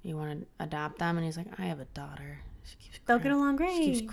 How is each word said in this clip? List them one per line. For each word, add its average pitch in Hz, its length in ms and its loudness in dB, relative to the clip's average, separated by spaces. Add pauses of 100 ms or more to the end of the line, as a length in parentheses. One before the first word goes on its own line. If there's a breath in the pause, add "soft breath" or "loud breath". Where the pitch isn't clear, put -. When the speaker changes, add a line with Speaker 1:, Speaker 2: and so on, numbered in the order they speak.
Speaker 1:
"You 160 140 -4
wanna 151 240 -4 (180)
adopt 151 400 -2
them?" 170 180 2
And 165 80 0
he's 160 120 -2
like, 175 220 -8
"I 185 60 -4
have 165 140 -4
a 131 60 -10
daughter. 143 540 -12 (240)
She - 140 -16
keeps - 280 -18
Speaker 2:
They'll 240 140 8
Speaker 1:
crying. 247 40 0
Speaker 2:
get 277 140 4
along 277 200 4
Speaker 1:
She 339 280 2
keeps 254 160 2
Speaker 2:
great. 220 120 -8